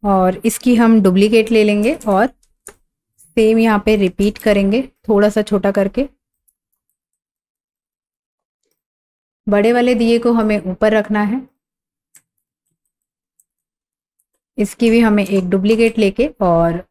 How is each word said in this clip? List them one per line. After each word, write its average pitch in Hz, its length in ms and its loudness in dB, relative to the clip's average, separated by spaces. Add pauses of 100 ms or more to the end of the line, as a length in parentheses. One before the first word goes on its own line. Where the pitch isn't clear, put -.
और 190 420 0
इसकी 240 300 0
हम 226 280 4
duplicate 208 480 2
ले 220 140 2
लेंगे 208 300 -2 (140)
और 202 180 2 (420)
सेम - 880 -4
यहाँ 220 280 0
पे 220 100 2
repeat 202 420 -2
करेंगे, 202 440 0 (260)
थोड़ा 208 200 2
सा 208 140 -2
छोटा 202 280 -2
करके। 202 380 -2 (3500)
बड़े 202 260 2
वाले 240 220 2
दिए 233 240 0
को 233 140 0
हमें 214 280 0
ऊपर 208 320 -2
रखना 208 300 -2
है। 220 180 -4 (3250)
इसकी 226 320 -2
भी 233 100 2
हमें 208 240 0
एक 185 260 -4
duplicate 220 480 0
लेके 220 320 -2 (120)
और 170 480 0